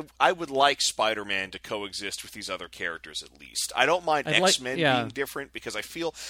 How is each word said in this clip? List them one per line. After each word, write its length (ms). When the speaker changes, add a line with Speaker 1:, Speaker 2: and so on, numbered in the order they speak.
Speaker 1:
I, 100
I 40
would 180
like 300
Spider-Man 720
to 80
coexist 640
with 80
these 180
other 160
characters 560
at 180
least. 360
I 100
don't 180
mind 220
Speaker 2:
I'd 140
like, 80
Speaker 1:
X-Men 300
Speaker 2:
yeah. 180
Speaker 1:
being 140
different, 420
because 240
I 60
feel, 300